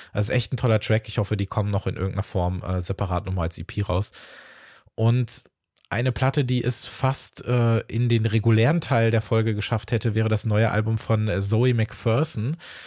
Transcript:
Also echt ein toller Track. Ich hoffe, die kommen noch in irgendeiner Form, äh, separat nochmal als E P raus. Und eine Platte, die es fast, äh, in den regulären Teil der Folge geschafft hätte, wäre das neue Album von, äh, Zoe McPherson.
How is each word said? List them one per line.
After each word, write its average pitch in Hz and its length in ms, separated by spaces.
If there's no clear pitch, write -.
Also 107 220
echt - 180
ein 131 60
toller 110 240
Track. 110 260
Ich - 100
hoffe, 107 200
die 101 80
kommen 101 260
noch 98 160
in 95 80
irgendeiner 95 280
Form, 90 380
äh, 92 280
separat 90 380
nochmal 92 180
als 82 140
E 87 40
P 101 200
raus. 92 280
Und 117 480
eine 123 200
Platte, 131 320
die 123 200
es - 240
fast, - 580
äh, 117 360
in 120 280
den 113 160
regulären 113 560
Teil 113 300
der 113 100
Folge 113 320
geschafft 104 380
hätte, 110 240
wäre 110 120
das 107 180
neue 110 260
Album 110 260
von, 110 300
äh, 95 120
Zoe 110 360
McPherson. 113 840